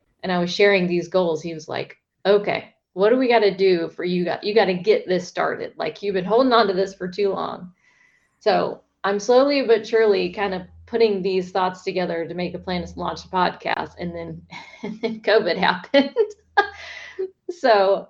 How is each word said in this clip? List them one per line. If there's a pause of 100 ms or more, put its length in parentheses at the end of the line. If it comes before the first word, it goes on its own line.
(240)
and
I
was
sharing
these
goals,
he
was
like, (280)
"Okay, (200)
what
do
we
gotta
do
for
you?
Got,
you
gotta
get
this
started.
Like,
you've
been
holding
on
to
this
for
too
long." (680)
So (220)
I'm
slowly
but
surely
kind
of (240)
putting
these
thoughts
together
to
make
a
plan
to
launch
a
podcast.
And
then, (220)
<laughs>
and
then
covid
<laughs>
happened. (1400)
So